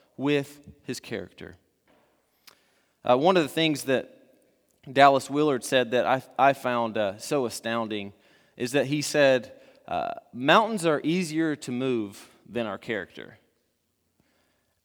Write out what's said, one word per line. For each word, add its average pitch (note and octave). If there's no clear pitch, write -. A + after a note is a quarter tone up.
with C#3
his B2+
character. F2+
Uh, B2
one F3+
of E3+
the C#3
things D#3
that C3
Dallas C#3
Willard C#3+
said B2
that B2
I, B2+
I C3+
found, A#2+
uh, G#2
so C#3
astounding A2
is B2
that C3+
he D3
said, C3+
uh, C#2+
"Mountains F3
are D3+
easier D#3+
to -
move A#2+
than A2+
our F#2+
character." F2+